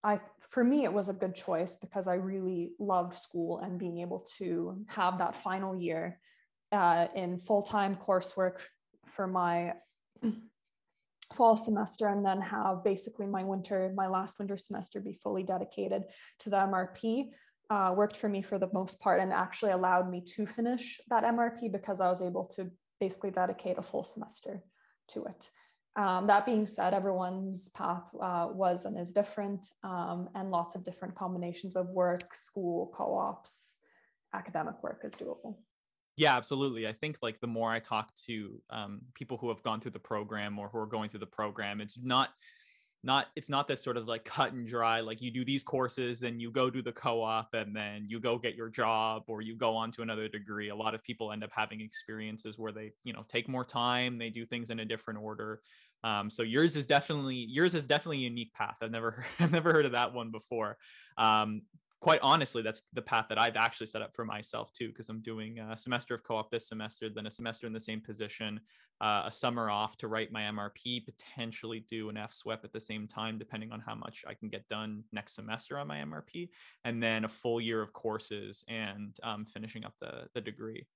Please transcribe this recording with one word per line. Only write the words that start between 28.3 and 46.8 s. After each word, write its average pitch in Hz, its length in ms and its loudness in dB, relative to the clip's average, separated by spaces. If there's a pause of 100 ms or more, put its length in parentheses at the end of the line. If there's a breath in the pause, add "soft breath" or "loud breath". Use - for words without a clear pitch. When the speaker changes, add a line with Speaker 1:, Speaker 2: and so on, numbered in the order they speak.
Speaker 1:
was 180 340 2
and 196 140 -4
is 175 140 -6
different, 202 520 0 (200)
um, 180 500 -4
and 190 160 -4
lots 175 240 2
of 185 80 -6
different 180 320 -8
combinations 180 640 -4
of 180 140 2
work, 180 440 2
school, 175 640 -2
co-ops, - 640 -2 (720 soft breath)
academic 170 500 -4
work - 220 -6
is - 100 -8
doable. - 400 -10 (600)
Speaker 2:
Yeah, 143 200 8
absolutely. 123 520 -2
I 110 40 -4
think, 151 300 -6
like, 113 180 -4
the 120 60 -4
more 113 240 0
I 113 80 0
talk 110 340 -4 (140)
to, 107 340 -8 (100)
um, 101 320 -8 (120)
people 127 220 -8
who 120 120 -4
have 110 140 -4
gone 110 180 -2
through 113 120 -8
the - 80 -12
program 104 580 -4
or 101 100 -8
who 117 100 -6
are 107 80 -2
going 107 240 -4
through 107 100 -10
the 104 60 -8
program, 104 540 -4
it's 104 200 -10
not, 127 300 2 (760 soft breath)
not, 131 220 4 (100)
it's 147 140 -8
not 143 180 2
this 135 140 -2
sort 120 140 -2
of, 113 120 -4
like, 113 160 -2
cut - 280 0
and 120 140 -6
dry, 113 340 2
like, 110 200 -6
you 123 100 -6
do 123 140 -2
these 139 180 0
courses, 123 580 0
then 120 200 -4
you 117 120 -6
go 127 180 4
do 123 120 -4